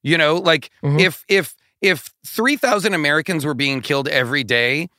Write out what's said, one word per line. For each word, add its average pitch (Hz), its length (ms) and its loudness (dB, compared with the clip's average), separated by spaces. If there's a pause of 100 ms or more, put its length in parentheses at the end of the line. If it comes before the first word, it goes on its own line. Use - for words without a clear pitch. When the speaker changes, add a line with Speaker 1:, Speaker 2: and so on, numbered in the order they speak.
Speaker 1:
You 160 140 0
know, 156 180 4
like, 170 360 0 (120)
Speaker 2:
Mm-hmm. 147 160 2
Speaker 1:
if, 185 300 2
if, 196 260 0 (260)
if 190 300 0 (140)
three 254 300 0
thousand 214 400 0
Americans 151 500 0
were 151 80 -2
being 135 280 -2
killed 139 260 -2
every 135 360 0
day 123 560 0